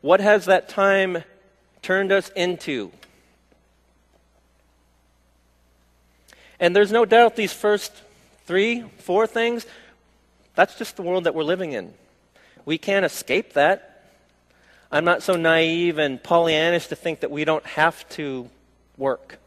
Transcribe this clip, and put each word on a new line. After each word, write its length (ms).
what 180
has 240
that 240
time 560
turned 320
us 180
into? 640
And 160
there's 160
no 140
doubt 280
these 200
first 480
three, 380
four 280
things, 380
that's 200
just 220
the 60
world 220
that 100
we're 100
living 280
in. 220
We 100
can't 300
escape 480
that. 500
I'm 140
not 160
so 140
naive 600
and 260
Pollyannish 680
to 80
think 240
that 100
we 160
don't 180
have 460
to 400
work. 480